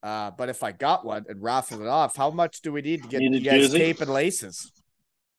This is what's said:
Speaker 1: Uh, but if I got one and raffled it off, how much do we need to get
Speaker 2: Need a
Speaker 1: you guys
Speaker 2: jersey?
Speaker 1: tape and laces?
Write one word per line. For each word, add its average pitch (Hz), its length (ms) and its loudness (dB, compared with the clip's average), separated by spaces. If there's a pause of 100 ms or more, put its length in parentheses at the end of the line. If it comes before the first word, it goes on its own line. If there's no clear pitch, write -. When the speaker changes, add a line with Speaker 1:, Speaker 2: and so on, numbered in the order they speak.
Speaker 1:
Uh, 104 280 -6
but 123 180 -6
if - 140 -8
I 104 100 -4
got 139 320 0
one 107 220 -6
and 98 140 -12
raffled 117 400 -2
it 110 60 -6
off, 139 280 2
how 139 140 0
much 165 320 -2
do 156 100 -6
we 147 100 -4
need 151 220 -4
to 117 60 -16
get 131 120 -2
Speaker 2:
Need 131 120 4
a 135 60 4
Speaker 1:
you - 20 -2
guys 135 260 6
Speaker 2:
jersey? 151 120 4
Speaker 1:
tape 160 220 2
and 139 100 -2
laces? 135 600 -2 (680)